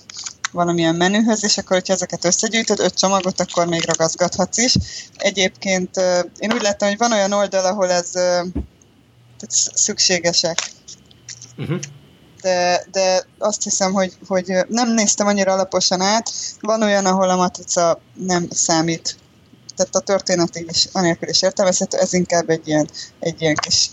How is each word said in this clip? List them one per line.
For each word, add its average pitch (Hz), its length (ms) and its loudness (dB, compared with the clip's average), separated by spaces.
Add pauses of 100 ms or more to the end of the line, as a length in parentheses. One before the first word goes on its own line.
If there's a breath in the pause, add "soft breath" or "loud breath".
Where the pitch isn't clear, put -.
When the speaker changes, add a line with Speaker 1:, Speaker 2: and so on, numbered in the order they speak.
(520 loud breath)
Speaker 1:
valamilyen 170 420 2
menühöz, 208 500 2
és 202 140 0
akkor, 190 180 0
hogyha 185 180 0
ezeket 180 300 -6
összegyűjtöd, 220 560 0
öt 175 140 0
csomagot, 190 460 0
akkor 175 260 0
még 165 180 -2
ragaszgathatsz 170 720 -2
is. 247 160 2 (420 loud breath)
Egyébként, 190 800 -2
ö, 180 220 2 (200)
én 214 140 -4
úgy 233 100 -2
láttam, 202 260 0
hogy 202 100 -2
van 233 140 0
olyan 202 200 0
oldal, 190 320 0
ahol 185 260 0
ez, 175 240 0
ö, 180 60 -2
tehát - 1300 -6
sz-, - 260 -2
szükségesek. 170 840 0 (1000)
Speaker 2:
Mhm. 147 180 -6 (680)
Speaker 1:
De, 180 500 2
de 185 300 2 (160)
azt - 240 -2
hiszem, 196 300 0
hogy, 190 200 0 (140)
hogy, 185 240 -2
ö, 185 180 2
nem 226 260 0
néztem 208 320 2
annyira 196 260 2
alaposan 185 480 0
át. 214 320 0 (280 loud breath)
Van 220 220 0
olyan, 202 240 2
ahol 185 240 4
a 180 60 4
matrica 175 640 0 (140)
nem 180 360 -2
számít. 165 640 0 (600)
Tehát 185 180 -2
a 190 60 2
történet 185 580 0
így 170 120 -10
is, - 220 0
anélkül 170 360 0
is - 140 0
értelmezhető, 185 560 0
ez 185 140 2
inkább 170 380 0
egy 160 180 0
ilyen, 151 200 2 (320 loud breath)
egy 160 220 -6
ilyen 156 120 2
kis - 380 -2